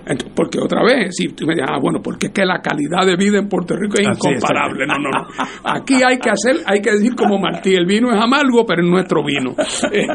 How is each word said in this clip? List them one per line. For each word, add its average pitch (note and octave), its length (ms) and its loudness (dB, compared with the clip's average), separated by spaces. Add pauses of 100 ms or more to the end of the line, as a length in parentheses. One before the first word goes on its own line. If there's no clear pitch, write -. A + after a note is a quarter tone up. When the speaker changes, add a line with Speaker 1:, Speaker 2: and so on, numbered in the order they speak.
Speaker 1:
ent-, - 280 -6
porque - 260 -2
otra - 240 0
vez, G#3+ 320 2
si F3+ 140 -4
tú - 160 -10
me D#3+ 80 0
dices, C#3 160 -2
"Ah, D3 120 -2
bueno, E3 200 0
porque - 260 -4
es - 60 -8
que G3 120 0
la F#3 160 -2
calidad D3+ 440 0
de F#3+ 120 2
vida G3+ 220 2
en G3+ 100 -2
Puerto F3+ 260 -2
Rico G3+ 240 -2
es G3+ 80 2
Speaker 2:
Así - 220 0
es. C3+ 60 0
Speaker 1:
incomparable". C#3 520 -2
No, C#3+ 80 0
no, C#3+ 160 -4
no. C#3 160 -4 (360)
Aquí D3 320 0
hay B3+ 220 4
que B3+ 120 -2
hacer, G#3+ 360 2
hay G3+ 160 2
que A3 100 0
decir G#3 240 2
como G#3 240 2
Martí, F#3 360 0
"El F3+ 100 2
vino G#3+ 260 2
es G#3 100 2
amargo, A#3+ 440 4
pero E3+ 180 0
es F3 60 4
nuestro F3+ 340 2
vino". C#3+ 360 -2
<laughs> - 60 0 (260)
Eh, G#3 240 0